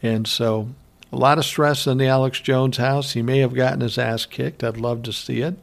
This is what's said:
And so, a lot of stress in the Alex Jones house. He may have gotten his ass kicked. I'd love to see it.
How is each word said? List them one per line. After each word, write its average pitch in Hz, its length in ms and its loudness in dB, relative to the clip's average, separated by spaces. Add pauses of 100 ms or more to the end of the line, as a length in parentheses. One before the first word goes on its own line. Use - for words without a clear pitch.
And 110 260 0
so, 110 420 0 (440)
a 127 40 -4
lot 139 200 4
of 156 80 0
stress 147 420 0
in 131 100 2
the 131 100 4
Alex 131 340 2
Jones 131 360 2
house. 135 360 0
He 120 80 -2
may 131 180 2
have 127 140 2
gotten 131 280 0
his 117 160 -2
ass 117 280 -2
kicked. - 380 -6
I'd 113 140 -4
love 120 260 -4
to 110 100 -8
see 123 280 -4
it. 170 220 -4